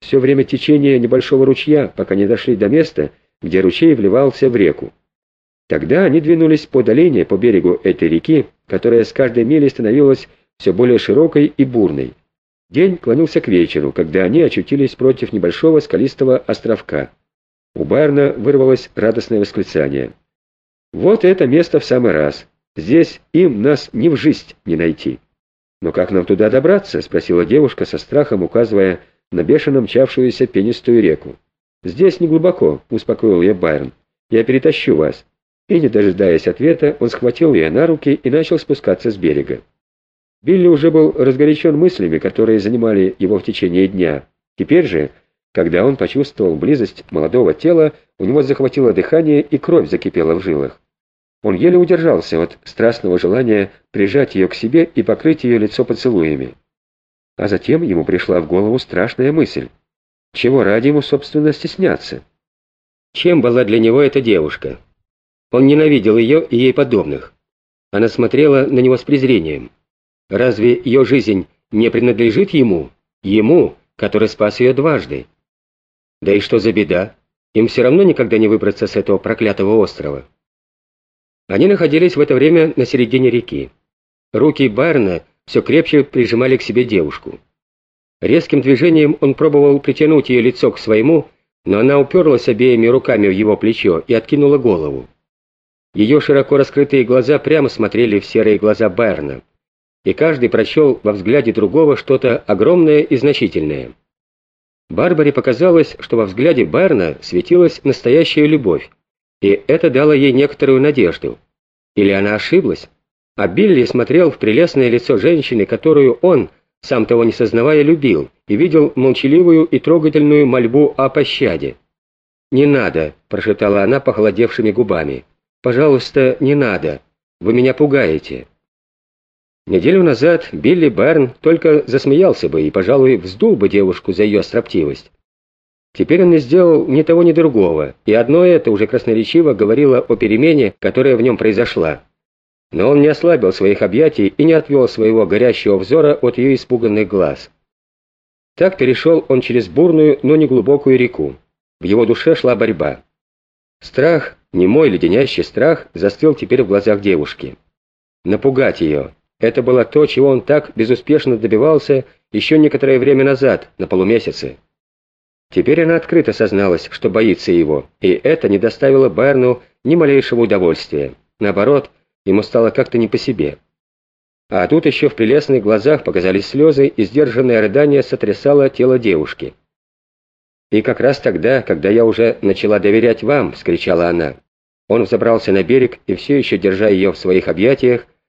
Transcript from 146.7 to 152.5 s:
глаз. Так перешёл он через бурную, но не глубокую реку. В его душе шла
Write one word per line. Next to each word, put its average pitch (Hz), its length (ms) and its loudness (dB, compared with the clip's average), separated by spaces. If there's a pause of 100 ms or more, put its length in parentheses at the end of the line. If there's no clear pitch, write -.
глаз. 85 460 -4 (1040)
Так 185 200 0
перешёл 147 520 0
он 131 120 0
через 117 280 -4
бурную, 151 560 2
но 147 100 4
не 156 140 2
глубокую 131 500 2
реку. 78 380 -4 (440)
В - 40 -18
его 107 220 2
душе 131 280 0
шла 123 220 0